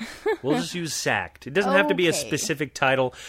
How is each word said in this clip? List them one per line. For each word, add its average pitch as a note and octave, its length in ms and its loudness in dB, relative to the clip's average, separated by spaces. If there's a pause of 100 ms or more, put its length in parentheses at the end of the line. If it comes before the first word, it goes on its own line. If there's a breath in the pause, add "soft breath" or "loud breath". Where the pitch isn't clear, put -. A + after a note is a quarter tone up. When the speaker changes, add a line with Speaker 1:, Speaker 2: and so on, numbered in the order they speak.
Speaker 1:
<laughs> F4+ 420 -4
Speaker 2:
We'll C3+ 160 2
just E3+ 160 -6
use E3+ 200 -4
sacked. G#2 520 -2
It B2+ 80 -10
doesn't G3+ 180 2
have D4+ 160 4
to D4 60 4
be F3+ 120 2
a D#3+ 40 4
Speaker 1:
Okay. - 80 2
Speaker 2:
specific D3 560 -4
title C3 400 2 (140 loud breath)